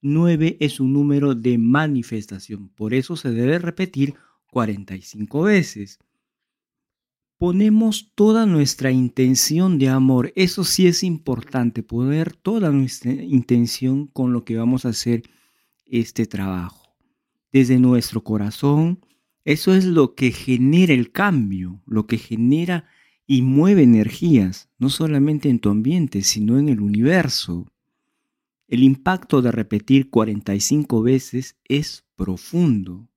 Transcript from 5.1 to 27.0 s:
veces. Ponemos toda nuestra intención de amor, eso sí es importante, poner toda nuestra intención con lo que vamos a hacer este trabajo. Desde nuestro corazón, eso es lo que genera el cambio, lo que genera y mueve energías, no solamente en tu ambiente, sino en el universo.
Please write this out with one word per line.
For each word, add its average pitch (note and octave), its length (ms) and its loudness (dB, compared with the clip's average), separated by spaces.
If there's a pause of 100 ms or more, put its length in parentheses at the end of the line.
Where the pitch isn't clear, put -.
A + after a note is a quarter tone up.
veces. D3+ 560 -2 (1400)
Ponemos G#3+ 760 2
toda A3 300 4
nuestra C#3+ 460 0
intención C3 880 2
de C3+ 80 2
amor, C3 480 2
eso F#3 300 0
sí F#3 220 2
es F3 160 0
importante, B2 800 -4
poner C#3+ 500 -4
toda G3+ 360 -2
nuestra C3+ 440 -2
intención C3 920 0
con B2+ 260 -4
lo A#2+ 100 -4
que A2+ 140 -6
vamos B2 260 -2
a B2 60 -4
hacer A#2 340 -4 (640)
este A#2 400 -4
trabajo. F#2+ 720 -10 (520)
Desde C3 300 4
nuestro B2 460 0
corazón, C#3+ 760 -2 (460)
eso D3+ 280 0
es F#3+ 120 4
lo D#3+ 300 2
que B2+ 180 0
genera C#3+ 600 2
el B2 200 -2
cambio, G2+ 720 -4
lo G#2+ 200 -2
que A#2+ 100 -2
genera D3+ 720 -2 (360)
y C3+ 160 2
mueve D3+ 420 4
energías, A2+ 920 2
no C3 120 -2
solamente D3 580 -2
en A#2+ 120 2
tu G#2+ 100 0
ambiente, A#2 540 -2
sino A2+ 360 0
en D3 80 0
el A#2 140 0
universo. A2 880 -2 (960)